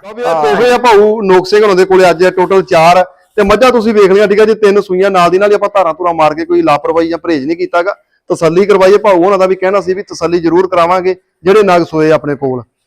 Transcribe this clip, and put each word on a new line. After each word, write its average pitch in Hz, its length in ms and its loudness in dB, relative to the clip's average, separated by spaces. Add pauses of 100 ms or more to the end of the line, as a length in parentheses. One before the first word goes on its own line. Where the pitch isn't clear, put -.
ਲਓ 214 80 -16
ਵੀ 233 80 -12
ਇਹ 247 60 -4
ਤੋਹਫੇ 165 440 0
ਆ 240 60 0
ਭਾਊ 214 440 2
ਨੋਕ 185 240 2
ਸਿੰਘ 208 160 0
ਹੋਣਾ 202 120 0
ਦੇ 185 100 2
ਕੋਲੇ 185 260 2
ਅੱਜ 170 160 0
ਟੋਟਲ 185 360 0
ਚਾਰ, 175 420 0 (320)
ਤੇ 214 60 0
ਮੱਝਾਂ 220 280 2
ਤੁਸੀਂ 226 240 0
ਵੇਖ 202 160 4
ਲਈਆਂ, 202 160 2
ਠੀਕ 196 140 0
ਆ 220 40 4
ਜੀ, 220 100 2
ਤਿੰਨ 208 260 0
ਸੂਈਆਂ, 190 300 -2
ਨਾਲ 175 200 0
ਦੀ 185 80 0
ਨਾਲ 208 120 0
ਹੀ 208 40 0
ਆਪਾਂ 202 200 -2
ਧਾਰਾਂ 170 200 0
ਧੁਰਾਂ 170 200 -4
ਮਾਰ 156 200 0
ਕੇ 165 100 -8
ਕੋਈ 175 180 -2
ਲਾਪਰਵਾਹੀ 160 460 -2
ਜਾਂ 165 100 -6
ਪਰਹੇਜ਼ 151 280 -4
ਨਹੀਂ 170 100 -6
ਕੀਤਾਗਾ, 180 380 -4 (360)
ਤਸੱਲੀ 170 360 0
ਕਰਵਾਈਏ। 196 320 4
ਭਾਊ 190 260 2
ਹੋਣਾ 196 120 0
ਦਾ 185 100 0
ਵੀ 190 80 0
ਕਹਿਣਾ 190 260 -2
ਸੀ 180 140 -4
ਵੀ 202 80 -10
ਤਸੱਲੀ 170 360 -4
ਜ਼ਰੂਰ 170 300 0
ਕਰਾਵਾਂਗੇ 180 480 -2 (260)
ਜਿਹੜੇ 202 200 2
ਨਗ 180 220 2
ਸੋਏ 156 260 -2
ਆਪਣੇ 147 240 -2
ਕੋਲ। 127 280 -6 (240)